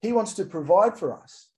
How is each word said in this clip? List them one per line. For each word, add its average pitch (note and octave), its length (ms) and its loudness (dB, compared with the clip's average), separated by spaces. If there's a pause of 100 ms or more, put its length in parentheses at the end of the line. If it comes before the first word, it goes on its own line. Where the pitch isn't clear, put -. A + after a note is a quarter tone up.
He A3+ 100 -4
wants A3 220 0
to G3 100 -6
provide F3+ 560 2
for B2 180 -4
us - 400 -20